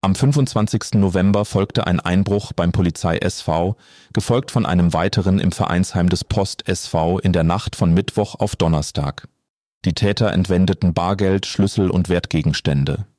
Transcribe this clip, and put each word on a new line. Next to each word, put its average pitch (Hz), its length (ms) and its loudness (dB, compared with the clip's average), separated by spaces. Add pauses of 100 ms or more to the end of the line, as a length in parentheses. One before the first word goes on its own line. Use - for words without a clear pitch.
Am 95 120 2
fünfundzwanzigsten 123 840 0
November 98 440 2
folgte - 440 -2
ein 90 100 2
Einbruch 98 540 0
beim 87 180 0
Polizei 85 460 0
S - 240 -4
V, 85 360 -2 (360)
gefolgt - 400 -2
von 117 120 0
einem 87 280 2
weiteren 98 480 0
im 92 100 0
Vereinsheim 90 580 0
des 90 140 0
Post - 460 -4
S - 180 -4
V 85 320 0
in 92 140 0
der 85 100 2
Nacht 85 320 -2
von 87 180 2
Mittwoch 98 440 0
auf - 180 -4
Donnerstag. 76 720 -2 (580)
Die 87 100 0
Täter 101 380 0
entwendeten 92 600 2
Bargeld, 95 500 0
Schlüssel 98 460 0
und 90 180 0
Wertgegenstände. 76 1000 -2 (120)